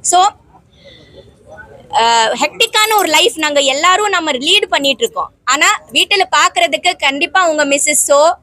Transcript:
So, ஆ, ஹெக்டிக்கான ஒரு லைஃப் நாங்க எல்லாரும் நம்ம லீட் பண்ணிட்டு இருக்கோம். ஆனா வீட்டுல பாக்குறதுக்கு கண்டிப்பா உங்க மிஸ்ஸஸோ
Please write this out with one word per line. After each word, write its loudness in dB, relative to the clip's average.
So, 2
ஆ, 2
ஹெக்டிக்கான -2
ஒரு 0
லைஃப் 2
நாங்க -2
எல்லாரும் 0
நம்ம -2
லீட் 0
பண்ணிட்டு -2
இருக்கோம். -8
ஆனா 0
வீட்டுல 0
பாக்குறதுக்கு 0
கண்டிப்பா 0
உங்க 0
மிஸ்ஸஸோ 2